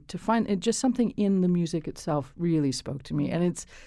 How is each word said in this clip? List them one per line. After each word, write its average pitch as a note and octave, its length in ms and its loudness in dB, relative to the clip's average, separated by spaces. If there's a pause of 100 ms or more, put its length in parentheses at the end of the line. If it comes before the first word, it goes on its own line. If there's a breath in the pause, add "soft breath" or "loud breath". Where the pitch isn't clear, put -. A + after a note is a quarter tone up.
to - 100 -10
find A3+ 320 0
it F#3+ 120 0
just A3+ 180 0
something A#3+ 380 2
in G3 240 4
the F3+ 60 4
music F3 420 0
itself D3 480 -4
really D#3+ 340 2
spoke C#3 320 -6
to - 100 -8
me. C#3+ 160 0
And E3+ 140 0
it's F3+ 220 -2 (220 loud breath)